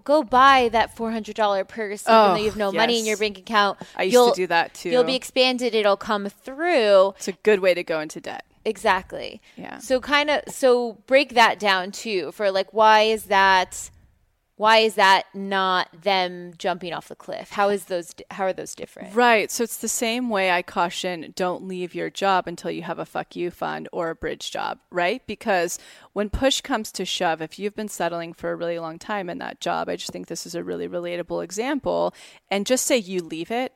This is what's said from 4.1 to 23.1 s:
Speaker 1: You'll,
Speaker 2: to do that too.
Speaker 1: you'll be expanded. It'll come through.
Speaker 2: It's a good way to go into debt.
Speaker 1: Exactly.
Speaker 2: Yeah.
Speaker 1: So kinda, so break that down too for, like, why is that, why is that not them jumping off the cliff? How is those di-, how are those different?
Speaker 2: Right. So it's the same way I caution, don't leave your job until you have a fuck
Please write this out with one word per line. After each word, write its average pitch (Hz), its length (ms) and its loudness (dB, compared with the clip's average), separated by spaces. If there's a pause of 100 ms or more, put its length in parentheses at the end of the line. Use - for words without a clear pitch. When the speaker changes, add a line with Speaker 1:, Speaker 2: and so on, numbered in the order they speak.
Speaker 1:
You'll, 240 160 8
Speaker 2:
to 185 60 2
do 180 100 -2
that 170 260 0
too. - 160 -10
Speaker 1:
you'll 247 160 4
be 254 120 0
expanded. 254 580 0
It'll 202 240 2
come 202 320 -4
through. 247 840 4
Speaker 2:
It's - 120 -12
a 190 40 -4
good 208 280 2
way 180 140 4
to 175 80 -4
go 160 180 -4
into 156 180 -10
debt. - 280 -14 (180)
Speaker 1:
Exactly. 196 800 -2 (140)
Speaker 2:
Yeah. - 220 -14
Speaker 1:
So 262 220 -2
kinda, 294 480 0
so 240 460 2 (120)
break 269 280 4
that 214 240 6
down 190 320 0
too 185 420 -6
for, 202 180 -2
like, 190 220 -2
why 220 300 6
is 220 220 0
that, 190 640 2 (680)
why 220 220 6
is 220 180 2
that 190 360 6
not 190 560 -2 (140)
them 180 560 -2
jumping 180 340 -6
off 151 140 -10
the - 80 -16
cliff? - 360 -14
How 202 180 2
is 202 160 -2
those 175 280 -6
di-, - 200 -20
how 190 100 -8
are 190 100 -2
those - 220 -12
different? - 400 -16
Speaker 2:
Right. 226 380 4
So 247 100 -2
it's - 140 -6
the 233 100 -8
same 240 440 -2
way 190 200 0
I 180 120 0
caution, 175 760 -6
don't 185 320 -4
leave 180 260 -10
your 170 160 -6
job 190 380 -2
until 170 240 -8
you 160 100 -8
have 165 160 -10
a 160 80 -8
fuck - 300 -10